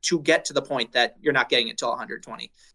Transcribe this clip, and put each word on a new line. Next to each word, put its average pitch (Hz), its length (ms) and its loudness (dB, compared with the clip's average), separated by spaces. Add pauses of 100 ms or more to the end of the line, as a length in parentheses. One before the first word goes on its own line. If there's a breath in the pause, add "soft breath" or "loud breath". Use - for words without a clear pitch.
to 175 180 0
get 156 260 2
to - 60 -6
the 139 100 0
point 127 300 -4
that 120 280 2
you're 147 120 2
not 131 160 2
getting 120 200 2
it 117 100 -10
till 120 140 -2
a 117 40 -4
hundred 117 260 -10
twenty. 117 280 -16 (240 soft breath)